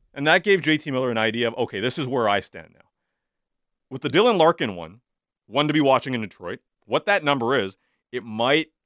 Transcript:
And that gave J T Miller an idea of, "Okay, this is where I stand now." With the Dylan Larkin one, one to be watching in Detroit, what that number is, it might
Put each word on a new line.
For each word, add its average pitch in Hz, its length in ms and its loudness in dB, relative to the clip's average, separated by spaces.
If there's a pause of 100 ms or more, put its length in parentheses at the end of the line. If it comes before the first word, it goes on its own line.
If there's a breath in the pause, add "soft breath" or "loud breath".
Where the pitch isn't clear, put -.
(140)
And 139 120 -4
that 165 180 4
gave 196 180 2
J 151 160 0
T 151 120 -8
Miller 131 220 -2
an 113 80 -2
idea 113 280 0
of, 117 80 -4
"Okay, 113 240 -4
this 123 200 -2
is 135 80 -4
where 120 200 0
I 101 120 2
stand 85 340 -16
now." - 160 -20 (1000)
With 131 120 -14
the 147 80 -2
Dylan 202 300 2
Larkin 156 360 2
one, 87 260 -14 (440)
one 139 220 0
to 147 60 0
be 156 80 2
watching 131 340 2
in 113 60 -4
Detroit, 95 380 -12 (260)
what 127 200 -2
that 202 180 0
number 143 340 0
is, 95 200 -4 (340)
it 120 120 -10
might 120 480 -2 (140)